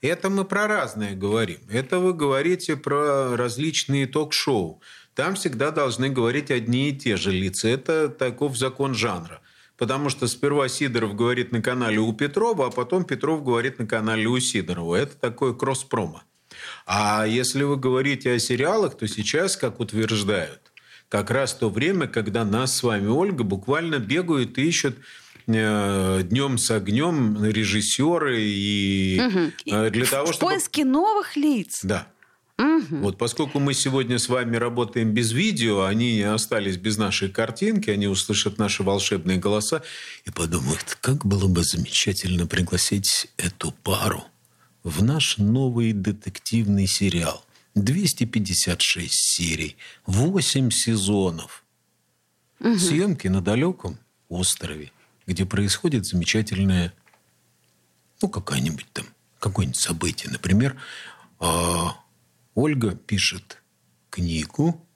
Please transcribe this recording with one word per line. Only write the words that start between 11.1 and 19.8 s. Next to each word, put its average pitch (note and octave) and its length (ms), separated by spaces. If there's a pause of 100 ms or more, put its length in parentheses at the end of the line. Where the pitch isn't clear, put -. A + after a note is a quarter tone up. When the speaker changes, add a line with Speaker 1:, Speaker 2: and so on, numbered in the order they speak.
Speaker 1:
говорит A#2+ 380
на A#2 80
канале A#2+ 380
у A2 160
Петрова, C#3+ 540
а - 20
потом E3+ 340
Петров D3+ 400
говорит B2 340
на A2 80
канале A2 400
у B2 140
Сидорова. F2 560
Это C#3+ 220
такое B2 340
кросс-промо. A#2 720 (640)
А G#2+ 400
если B2 360
вы C#3+ 140
говорите C3 560
о A#2+ 60
сериалах, C#3+ 580
то A2 100
сейчас, A2+ 520
как A#2+ 220